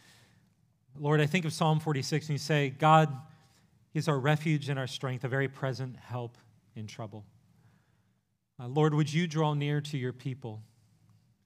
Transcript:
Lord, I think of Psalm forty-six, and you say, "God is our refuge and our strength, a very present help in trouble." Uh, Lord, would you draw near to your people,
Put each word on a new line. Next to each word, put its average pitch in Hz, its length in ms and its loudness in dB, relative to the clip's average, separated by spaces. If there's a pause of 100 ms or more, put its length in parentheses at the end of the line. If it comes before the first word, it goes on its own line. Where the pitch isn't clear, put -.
(1000)
Lord, 151 220 2
I 147 60 4
think 170 180 0
of 151 80 -4
Psalm 156 260 2
forty-six, 151 460 -2
and 151 80 -4
you 139 60 -2
say, 143 320 0
"God 156 440 6 (800)
is 151 140 -4
our 147 100 2
refuge 147 520 2
and 139 100 -4
our 127 80 -6
strength, 127 360 -6
a 139 40 -2
very 135 200 0
present 131 480 -6
help 120 440 -10 (360)
in 107 120 -12
trouble." 107 360 -14 (1400)
Uh, 123 80 -10
Lord, 151 280 4
would 151 180 2
you 175 140 0
draw 151 260 0
near 147 260 -2
to 147 160 -6
your 127 160 -4
people, 120 520 -10 (840)